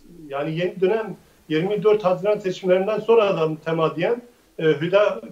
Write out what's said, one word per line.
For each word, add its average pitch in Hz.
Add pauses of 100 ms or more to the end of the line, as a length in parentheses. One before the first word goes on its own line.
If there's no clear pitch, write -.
(280)
yani 151
yeni 185
dönem 190 (320)
yirmi 175
dört 208
Haziran 185
seçimlerinden 190
sonra 214
da 160
mütemadiyen, 165 (360)
e, 165
Hüda 175 (120)